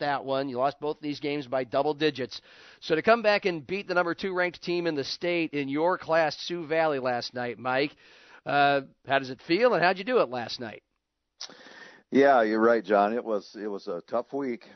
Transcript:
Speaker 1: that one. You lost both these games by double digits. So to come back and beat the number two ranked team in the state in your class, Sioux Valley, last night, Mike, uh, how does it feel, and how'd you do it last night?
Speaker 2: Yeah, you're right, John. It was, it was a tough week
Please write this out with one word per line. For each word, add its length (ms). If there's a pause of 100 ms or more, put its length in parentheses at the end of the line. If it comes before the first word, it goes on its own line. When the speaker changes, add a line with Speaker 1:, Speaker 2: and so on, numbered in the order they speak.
Speaker 1:
that 220
one. 260
You 100
lost 200
both 220
these 180
games 280
by 160
double 320
digits. 440 (400)
So 140
to 80
come 220
back 220
and 200
beat 220
the 80
number 180
two 220
ranked 260
team 240
in 80
the 100
state 520
in 120
your 300
class, 400
Sioux 300
Valley, 320
last 340
night, 240
Mike, 380 (500)
uh, 360 (260)
how 100
does 140
it 160
feel, 260
and 100
how'd 140
you 60
do 160
it 100
last 300
night? 240 (1300)
Speaker 2:
Yeah, 320
you're 180
right, 240
John. 280
It 120
was, 340
it 80
was 200
a 200
tough 240
week 440